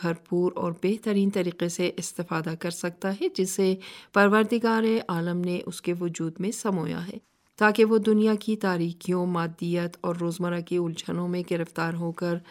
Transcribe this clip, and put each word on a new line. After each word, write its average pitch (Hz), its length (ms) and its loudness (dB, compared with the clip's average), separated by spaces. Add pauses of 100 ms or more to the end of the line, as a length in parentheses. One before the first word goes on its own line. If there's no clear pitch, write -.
بھرپور 175 540 0
اور 175 180 -2 (100)
بہترین 202 480 2
طریقے 175 380 -2
سے 180 280 -2
استفادہ 165 640 -6
کر 175 120 -4
سکتا 175 500 -6
ہے 359 140 -2
جسے 185 400 0 (380)
پروردگار 220 720 4 (240)
عالم 175 300 -2
نے 175 280 -2
اس - 160 -10
کے 175 180 0
وجود 165 380 -4
میں 185 120 -2
سمویا 170 580 -4
ہے، - 80 -12 (420)
تاکہ 214 260 6
وہ 220 140 6
دنیا 214 360 4
کی 214 220 -2
تاریکیوں، 180 680 0
مادیت 170 760 -2
اور 175 160 -2
روزمرہ 175 440 -2
کی 175 160 -4
الجھنوں 170 520 -2
میں 175 220 -2
گرفتار 165 440 -2
ہو 170 180 -4
کر 175 240 -2 (140)